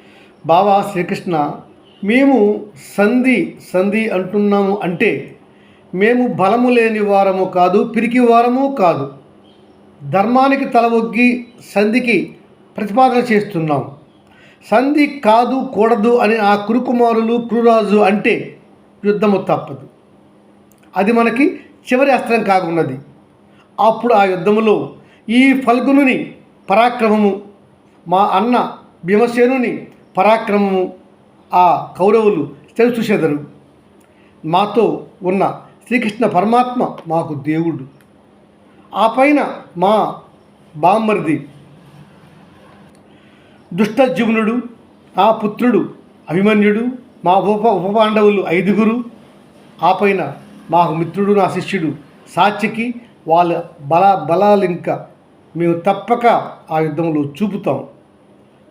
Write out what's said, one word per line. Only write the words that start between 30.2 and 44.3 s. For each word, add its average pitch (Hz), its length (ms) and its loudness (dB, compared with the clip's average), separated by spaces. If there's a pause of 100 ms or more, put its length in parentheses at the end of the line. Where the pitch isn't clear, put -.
ఆ 175 440 2
కౌరవులు 202 560 0 (240)
తెర 226 80 4
చూసెదరు. 185 600 -2 (960)
మాతో 196 640 -2 (160)
ఉన్న 180 380 -2 (260)
శ్రీకృష్ణ 226 400 -2
పరమాత్మ 233 720 0 (120)
మాకు 160 260 -4
దేవుడు. 151 500 -4 (1080)
ఆ 220 240 2
పైన 269 360 2 (220)
మా 185 440 0 (560)
బామ్మర్ది 175 720 0 (2250)
దుష్టజీవునుడు, 220 880 0 (580)